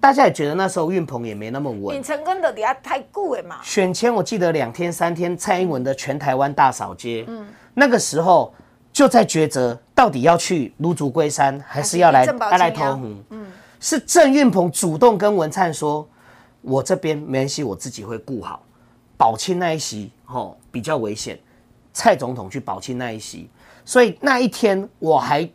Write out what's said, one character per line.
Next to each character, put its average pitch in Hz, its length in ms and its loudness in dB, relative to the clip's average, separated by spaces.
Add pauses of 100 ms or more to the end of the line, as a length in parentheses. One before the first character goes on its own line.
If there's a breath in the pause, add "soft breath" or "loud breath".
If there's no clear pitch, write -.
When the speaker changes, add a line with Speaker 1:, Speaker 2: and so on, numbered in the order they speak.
Speaker 1:
大 277 120 6
家 262 140 6
也 170 60 4
觉 147 160 -2
得 151 80 -2
那 190 100 0
时 185 140 -2
候 160 100 -2
运 185 160 -2
鹏 120 180 -8
也 113 80 -8
没 104 180 -10
那 135 100 -6
么 143 100 -6
稳。 101 240 -6
Speaker 2:
因 277 80 -8
陈 294 220 -6
根 370 180 -2
德 302 80 2
底 208 100 -10
下 233 140 0
太 277 260 -8
久 330 360 -6
的 185 80 -10
嘛。 160 180 -16
Speaker 1:
选 185 320 0
前 - 180 0
我 220 80 0
记 202 160 -4
得 175 140 2
两 135 220 -2
天 175 200 -4
三 170 220 -2
天， 175 220 -4
蔡 185 240 -2
英 185 80 0
文 131 160 -2
的 135 100 -2
全 139 240 -6
台 143 160 -2
湾 139 180 0
大 135 200 4
扫 95 200 -8
街。 117 360 -8
Speaker 2:
嗯。 226 180 -14 (280 loud breath)
Speaker 1:
那 277 120 6
个 247 100 4
时 156 240 0
候 165 320 4 (400 soft breath)
就 285 140 6
在 233 180 6
抉 156 240 0
择， 123 300 -2 (160)
到 240 160 6
底 127 120 -2
要 165 140 6
去 165 420 -2
卢 160 140 -2
竹 143 160 -2
龟 151 220 0
山， 139 380 0
还 139 120 -6
是 147 180 -2
要 175 120 8
来， - 100 8
Speaker 2:
还 - 60 6
是 294 60 0
去 247 60 -4
郑 - 20 -
宝 220 100 -2
清 180 80 4
呀？ - 0 -
Speaker 1:
要 180 60 4
来 165 80 2
投 139 240 -2
湖？ 117 180 -10 (160)
Speaker 2:
嗯。 220 160 -16 (320 loud breath)
Speaker 1:
是 - 220 -2
郑 302 320 6
运 277 180 6
鹏 180 220 2
主 156 260 -2
动 233 180 6
跟 208 200 2
文 160 120 0
灿 175 240 -2
说 151 360 -4 (540 soft breath)
：“我 131 200 -2
这 180 140 0
边 156 200 -2
没 143 220 -4
关 135 100 0
系， 143 140 -6
我 104 140 -4
自 - 120 -12
己 113 160 -14
会 113 140 -10
顾 113 240 -10
好。 - 180 -12 (560 soft breath)
宝 113 200 2
清 175 240 -4
那 170 120 0
一 160 60 -4
席， 107 320 -10 (140)
吼， 113 340 -10 (140)
比 127 80 -6
较 156 160 -4
危 110 180 -4
险。” - 240 -12 (560 soft breath)
蔡 208 220 2
总 127 180 -6
统 98 160 -12
去 135 80 -8
宝 98 220 -8
清 123 180 -8
那 123 140 -8
一 110 60 -12
席， - 300 -16 (360 soft breath)
所 - 180 4
以 208 180 0
那 240 200 0
一 254 80 2
天 196 400 0 (100)
我 156 200 2
还 143 360 0